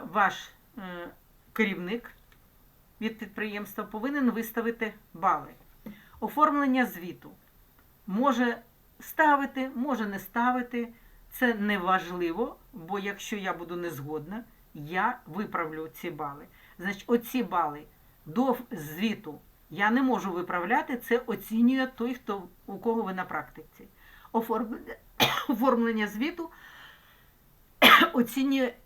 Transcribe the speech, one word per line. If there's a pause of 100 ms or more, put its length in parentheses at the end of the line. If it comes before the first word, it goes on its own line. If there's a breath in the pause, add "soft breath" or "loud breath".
(120)
ваш, (280)
е, (440)
керівник (920)
від
підприємства
повинен
виставити (200)
бали. (680 loud breath)
Оформлення
звіту. (760)
Може (420)
ставити,
може
не
ставити. (460 loud breath)
Це
неважливо, (160)
бо
якщо
я
буду
не
згодна, (300 soft breath)
я
виправлю
ці
бали. (320 loud breath)
Значить,
оці
бали (440 soft breath)
до
в-,
звіту (300)
я
не
можу
виправляти,
це
оцінює
той,
хто, (240)
у
кого
ви
на
практиці. (480 loud breath)
Оформлення, (240)
<coughs>
оформлення
звіту (1300 loud breath)
<coughs>
оцінює, (120)